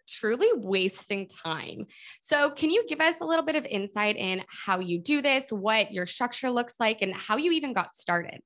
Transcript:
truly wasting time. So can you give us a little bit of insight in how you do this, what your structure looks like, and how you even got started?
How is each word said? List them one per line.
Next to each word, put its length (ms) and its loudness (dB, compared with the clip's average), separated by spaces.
truly 480 2
wasting 720 -2
time. 580 -8
So 280 4
can 220 0
you 160 4
give 140 -2
us 200 2
a 40 -4
little 200 2
bit 100 0
of 80 0
insight 520 0
in 320 -2
how 320 -2
you 180 -2
do 240 0
this, 300 2
what 400 2
your 160 -4
structure 420 -2
looks 300 0
like, 240 2
and 100 -2
how 240 -2
you 140 2
even 220 0
got 180 -2
started? 540 -4